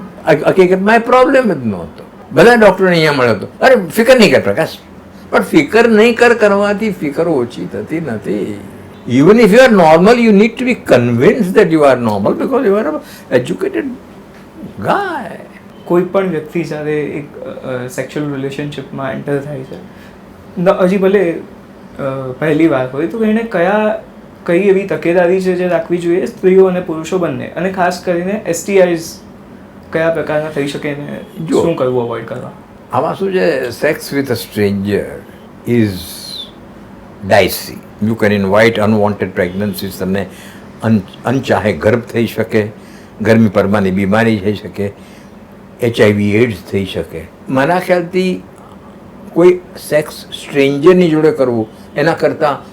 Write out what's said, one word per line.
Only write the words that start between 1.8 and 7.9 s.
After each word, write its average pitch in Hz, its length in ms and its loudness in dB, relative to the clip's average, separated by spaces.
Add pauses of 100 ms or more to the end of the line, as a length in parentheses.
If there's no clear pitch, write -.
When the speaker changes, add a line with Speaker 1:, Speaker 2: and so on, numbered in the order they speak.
Speaker 1:
બધા 202 240 6
ડૉક્ટરોને 190 400 4
અહીંયા 156 180 4
મળ્યો 123 220 2
હતો. 107 120 -6 (140)
"અરે, 254 140 6
ફિકર 226 440 4
નહીં 196 120 6
કર 226 80 4
પ્રકાશ." 117 300 -2 (600)
પણ 247 120 0
ફિકર 202 480 2
નહીં 220 260 4
કર 240 180 4
કરવાથી 202 580 0
ફિકર 160 360 -4
ઓછી 120 460 -4
થતી 143 280 -8